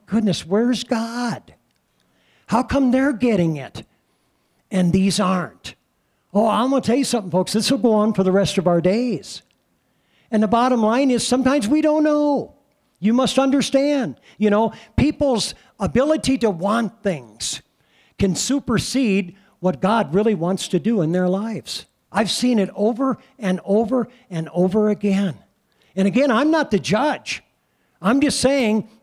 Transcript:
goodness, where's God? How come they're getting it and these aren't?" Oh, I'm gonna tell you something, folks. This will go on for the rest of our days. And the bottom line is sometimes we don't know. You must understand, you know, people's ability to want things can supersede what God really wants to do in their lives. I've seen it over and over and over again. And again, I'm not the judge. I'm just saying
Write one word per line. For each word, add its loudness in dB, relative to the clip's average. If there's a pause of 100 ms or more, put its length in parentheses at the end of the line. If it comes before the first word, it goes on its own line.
goodness, -2
where's 0
God? -6 (920)
How 0
come 0
they're 2
getting 0
it -14 (840)
and 0
these -2
aren't?" -4 (600)
Oh, 2
I'm 0
gonna 2
tell 0
you 0
something, -4
folks. 0
This 0
will 2
go 2
on 2
for 0
the 2
rest 2
of 0
our 2
days. -2 (880)
And 0
the 0
bottom 2
line 2
is 0
sometimes 2
we 2
don't 2
know. 0 (440)
You 2
must 2
understand, 0 (180)
you 2
know, 2 (240)
people's 0 (260)
ability 0
to 2
want -4
things -6 (580)
can 2
supersede -2 (260)
what 0
God 0
really 2
wants -4
to 0
do 0
in 0
their 0
lives. -6 (260)
I've -2
seen 0
it 0
over -2 (220)
and -2
over 0 (200)
and -8
over 2
again. 0 (560)
And 2
again, 2
I'm 2
not 0
the 2
judge. -2 (580)
I'm 2
just 0
saying 2 (140)